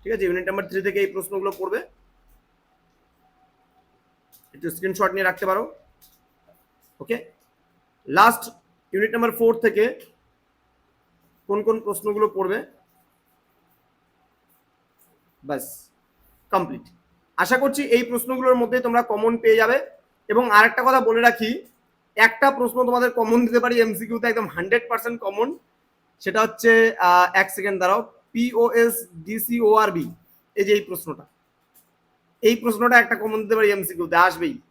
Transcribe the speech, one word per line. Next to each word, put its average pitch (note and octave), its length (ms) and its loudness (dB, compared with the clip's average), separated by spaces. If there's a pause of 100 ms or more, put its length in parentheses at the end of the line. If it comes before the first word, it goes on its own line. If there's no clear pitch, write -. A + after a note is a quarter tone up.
ঠিক G#3+ 100 -6
আছে? G3 120 -4
ইউনিট F3+ 200 -4
নাম্বার F#3+ 220 -6
থ্রি F#3+ 140 -6
থেকে G3 180 -4
এই F#3+ 140 -2
প্রশ্নগুলো F#3+ 440 -6
পড়বে, F#3+ 220 -6 (2750)
একটু D#3 160 -8
স্ক্রিনশট F#3 420 -2
নিয়ে F#3+ 120 -4
রাখতে F#3 220 -2
পারো। F#3+ 300 -4 (1200)
ওকে, A#3 320 -10 (760)
লাস্ট A3 440 2 (420)
ইউনিট G#3+ 180 -2
নাম্বার A#3 200 -2
ফোর A3+ 280 0
থেকে A3+ 400 0 (1500)
কোন G#3 160 -4
কোন A3 160 0
প্রশ্নগুলো G#3 560 -4
পড়বে, F#3+ 280 -4 (2750)
ব্যাস - 440 -12 (600)
কমপ্লিট। F3 300 -4 (560)
আশা F#3 200 0
করছি C4+ 260 0
এই B3 200 2
প্রশ্নগুলোর B3+ 520 0
মধ্যে A#3+ 240 0
তোমরা A#3+ 220 0
কমন A3+ 360 -2
পেয়ে A3+ 200 4
যাবে। A#3 440 0 (260)
এবং A3+ 240 0
আর G#3 140 8
একটা A#3 200 0
কথা C4 160 4
বলে A3+ 200 2
রাখি, A#3 460 0 (480)
একটা A3+ 360 4
প্রশ্ন B3 340 -2
তোমাদের B3 260 0
কমন A#3+ 340 2
দিতে A#3 140 2
পারি A#3+ 220 0
এমসিকিউতে, A3 460 -2
একদম A3 200 -2
হান্ড্রেড G3 420 -2
পার্সেন্ট A#3 320 -6
কমন, A3 360 -4 (600)
সেটা G#3+ 220 -2
হচ্ছে, A3+ 580 4
আহ, F3+ 340 6
এক F#3+ 180 2
সেকেন্ড G3 280 -6
দাঁড়াও, G3 340 0 (180)
পিওএস A#3 840 0
ডিসিওআরবি, G#3+ 960 0 (440)
এই G3+ 100 0
যে G3+ 80 2
এই G#3 80 2
প্রশ্নটা, E3 440 -12 (1160)
এই A#3 140 2
প্রশ্নটা A#3 440 0
একটা A#3 160 0
কমন A3 280 -6
দিতে G#3+ 120 -2
পারি G#3+ 160 2
এমসিকিউতে, F3 440 -4
আসবেই। E3+ 440 0 (120)